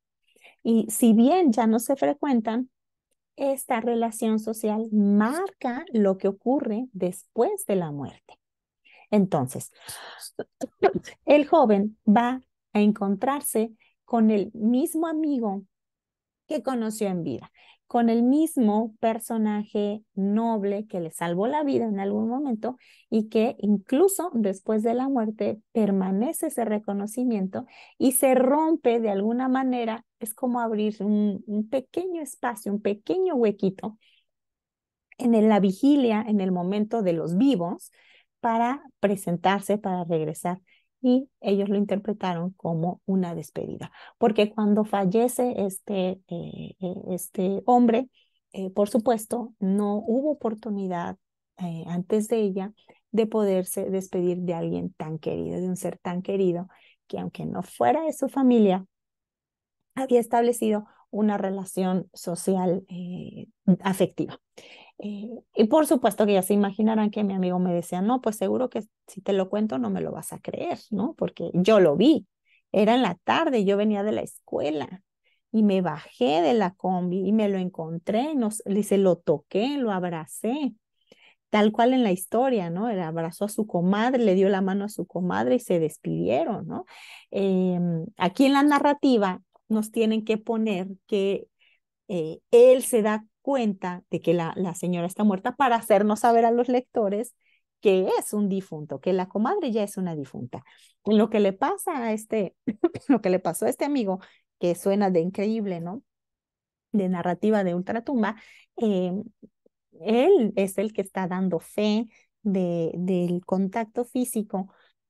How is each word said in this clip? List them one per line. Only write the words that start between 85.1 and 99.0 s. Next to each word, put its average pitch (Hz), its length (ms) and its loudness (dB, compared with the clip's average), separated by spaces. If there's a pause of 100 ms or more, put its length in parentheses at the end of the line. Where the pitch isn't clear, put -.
y 240 40 -2
se 180 200 0
despidieron, 170 840 -2
¿no? - 180 -10 (460)
Em, 180 760 0 (100)
aquí 190 300 2
en 269 80 4
la 277 80 4
narrativa 277 800 2 (260)
nos 220 220 -2
tienen 220 340 0
que 220 140 -2
poner 214 500 -2 (180)
que, 196 420 -2 (600)
eh, 165 320 -6 (100)
él 254 320 10
se 220 200 2
da 220 220 0 (180)
cuenta 202 680 -2
de 165 100 -4
que 170 140 4
la, 165 220 0
la 180 180 -4
señora 175 320 -2
está 208 180 -2
muerta 208 320 0
para 247 200 4
hacernos 214 440 2
saber 233 240 6
a 233 60 4
los 240 180 2
lectores 233 640 -2 (460)
que 190 280 4 (100)
es - 140 -6
un 208 160 0
difunto, 156 520 -6